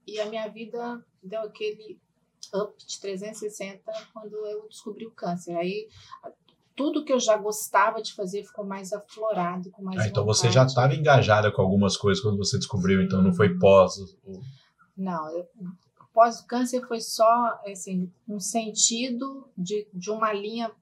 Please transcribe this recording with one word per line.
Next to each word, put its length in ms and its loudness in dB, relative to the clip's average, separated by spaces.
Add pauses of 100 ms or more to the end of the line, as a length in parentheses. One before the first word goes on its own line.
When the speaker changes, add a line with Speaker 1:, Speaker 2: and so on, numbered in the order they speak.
Speaker 1:
E 120 -10
a 60 -2
minha 240 -6
vida 560 -10 (180)
deu 180 -10
aquele 560 -10 (560)
up 200 -4 (120)
de 140 -14
trezentos 440 -10
e 60 -6
sessenta 420 -14 (200)
quando 240 -16 (120)
eu 200 -10
descobri 380 -14
o 60 -16
câncer. 440 -8
Aí 320 -4 (880)
tudo 300 -2
que 80 0
eu 60 4
já 180 2
gostava 640 0
de 120 -10
fazer 300 -8
ficou 220 -12
mais 260 -10
aflorado, 760 -6
com 140 -18
mais 160 -6
Speaker 2:
Ah, 80 2
então 180 0
você 220 2
Speaker 1:
vontade. 220 6
Speaker 2:
já 120 -4
tava 140 4
engajada 560 6
com 100 0
algumas 340 4
coisas 280 2
quando 140 0
você 200 -2
descobriu, 460 2
então 180 2
não 120 6
foi 160 6
Speaker 1:
Sim. 100 -2
Speaker 2:
pós 380 8
o, 280 -14
o 160 -16 (560)
Speaker 1:
Não, 400 -6
eu, 80 -8 (680)
pós 260 6
o 80 -20
câncer 400 -2
foi 140 -6
só, 680 2
assim, 420 -6 (180)
um 120 -8
sentido 1080 -4 (120)
de, 360 -4
de 160 -10
uma 240 -2
linha 380 -6 (100)